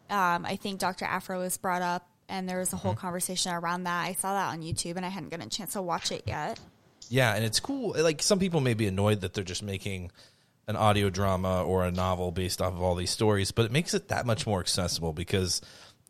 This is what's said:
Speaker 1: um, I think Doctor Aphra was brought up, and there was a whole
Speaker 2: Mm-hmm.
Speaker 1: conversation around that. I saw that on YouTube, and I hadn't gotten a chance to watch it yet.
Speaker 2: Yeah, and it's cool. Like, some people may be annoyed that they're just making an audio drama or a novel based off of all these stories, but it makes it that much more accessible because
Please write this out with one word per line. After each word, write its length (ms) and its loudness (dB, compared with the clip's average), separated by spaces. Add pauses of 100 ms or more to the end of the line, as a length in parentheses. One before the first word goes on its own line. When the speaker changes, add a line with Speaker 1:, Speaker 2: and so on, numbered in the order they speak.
(100)
Speaker 1:
um, 360 4
I 100 -2
think 220 -6
Doctor 260 -2
Aphra 340 -2
was 200 -2
brought 240 0
up, 240 -2 (220)
and 200 -4
there 120 -2
was 120 -2
a 40 -4
whole 160 0
Speaker 2:
Mm-hmm. 80 -2
Speaker 1:
conversation 520 -2
around 320 -2
that. 220 -2
I 80 -4
saw 180 -2
that 200 0
on 100 -6
YouTube, 340 -4
and 80 -4
I 40 -2
hadn't 220 -8
gotten 180 -8
a 20 -10
chance 240 -6
to 80 -4
watch 300 -2
it 140 -6
yet. 320 -4 (520)
Speaker 2:
Yeah, 240 4
and 100 0
it's 160 0
cool. 380 -4
Like, 240 2
some 160 4
people 240 2
may 100 4
be 140 2
annoyed 340 4
that 140 -4
they're 100 -2
just 180 -6
making 480 -6 (560)
an 100 -2
audio 340 6
drama 520 2
or 220 2
a 60 2
novel 420 0
based 300 -2
off 100 0
of 80 -6
all 140 2
these 160 -2
stories, 400 2
but 160 2
it 60 -2
makes 200 0
it 160 -2
that 160 -2
much 220 0
more 140 2
accessible 520 -2
because 480 0 (500)